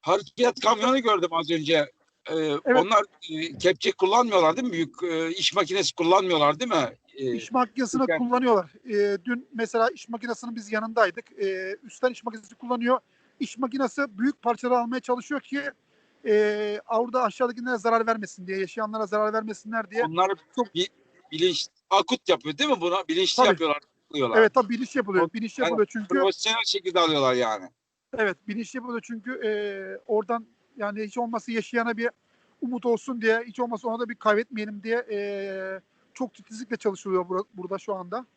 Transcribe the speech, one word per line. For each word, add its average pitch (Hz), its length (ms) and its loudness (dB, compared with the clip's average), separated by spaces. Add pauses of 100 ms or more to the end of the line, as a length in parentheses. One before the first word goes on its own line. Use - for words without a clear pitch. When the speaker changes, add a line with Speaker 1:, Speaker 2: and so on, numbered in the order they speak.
Speaker 1:
Harfiyat 208 580 0
kamyonu 240 420 4
gördüm 196 320 2
az 160 180 0
önce. 156 400 2 (380)
Ee, 156 60 -4
Speaker 2:
Evet. 156 260 0 (200)
Speaker 1:
onlar, 208 220 4 (280)
e, 156 260 -6
kepçe 190 340 2
kullanmıyorlar 190 680 4
değil 247 100 -2
mi? 196 60 -4
Büyük, 165 300 -4
e, 165 260 -2
iş 175 260 -2
makinesi 185 400 0
kullanmıyorlar 165 640 4
değil 247 120 -2
mi? 139 240 0 (220)
E, 131 180 -2
Speaker 2:
İş - 160 -8
makinesini 254 500 -2
Speaker 1:
üstten 262 180 0
Speaker 2:
kullanıyorlar. 240 540 2 (160)
E, 202 360 2
dün 247 280 -4
mesela 226 360 0
iş 311 200 -10
makinesinin 233 460 -8
biz 214 160 -10
yanındaydık. 220 680 0
E, 190 440 -4
üstten 254 280 -2
iş - 120 -14
makinesini 226 340 -12
kullanıyor. 240 420 0 (400)
İş - 180 -6
makinesi 254 600 -2
büyük 262 240 0
parçaları 240 380 2
almaya 240 200 -2
çalışıyor 254 420 -4
ki, 277 200 -6 (640)
e, 208 640 2
orada 240 340 0
aşağıdakilere 240 540 -2
zarar 226 300 2
vermesin 214 400 -4
diye, 190 120 -4
yaşayanlara 214 460 -4
zarar 214 280 0
vermesinler 220 580 -6
diye. 226 120 0
Speaker 1:
Onlar 302 280 2 (240)
Speaker 2:
Çok 240 200 -2
Speaker 1:
bi-, 180 120 0 (440)
bilinç, 160 360 0 (220)
akut 208 400 2
yapıyor 151 280 2
değil 294 120 0
mi 214 120 2
buna? 175 260 0
Bilinçli 170 280 0
Speaker 2:
Tabii. 247 120 6
Speaker 1:
yapıyorlar, 156 320 2 (340)
alıyorlar. 147 240 2
Speaker 2:
Evet, 220 160 6
tabii 226 160 2
bilinç 233 260 -4
yapılıyor. 190 300 2
Speaker 1:
O-, 160 80 -10
Speaker 2:
Bilinç 226 260 -8
Speaker 1:
yani 247 80 0
Speaker 2:
yapılıyor 196 240 2
çünkü. 214 160 -8
Speaker 1:
profesyonel 220 580 0
şekilde 185 340 0
alıyorlar 147 340 4
yani. 110 360 0 (480)
Speaker 2:
Evet, 208 200 0 (100)
bilinç 214 280 -8
yapılıyor 240 280 -8
çünkü, 233 280 -12
e, 226 180 -4 (580)
oradan 226 380 -2 (320)
yani 208 260 -6
hiç 214 140 -8
olmazsa 233 340 -4
yaşayana 226 460 -2
bir 233 120 -2 (520)
umut 247 240 -4
olsun 240 360 0
diye, 226 260 4
hiç 220 120 -12
olmazsa 233 280 -4
ona 233 120 -2
da 233 100 -4
bir 233 60 -8
kaybetmeyelim 214 680 0
diye, 233 280 -2
e, 196 680 -6 (340)
çok 254 200 -8
titizlikle 220 440 -10
çalışılıyor 185 520 -2
bura-, 185 140 -2 (100)
burada 190 240 -8
şu 196 180 -6
anda. 190 300 -10 (120)